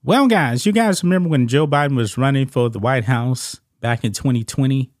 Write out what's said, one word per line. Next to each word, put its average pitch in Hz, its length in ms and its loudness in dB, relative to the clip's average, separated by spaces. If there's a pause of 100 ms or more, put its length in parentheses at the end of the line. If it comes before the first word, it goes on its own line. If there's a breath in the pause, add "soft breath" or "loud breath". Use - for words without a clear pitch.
Well, 247 220 2
guys, 151 380 2
you 208 80 2
guys 208 320 0
remember 180 240 2
when 131 200 2
Joe 147 180 2
Biden 143 280 0
was 113 220 -2
running 135 300 0
for 120 240 0
the 113 80 -8
White 120 260 0
House 120 560 -4 (220)
back 117 220 -2
in 107 100 -2
twenty 123 280 -2
twenty? 135 480 -2 (100)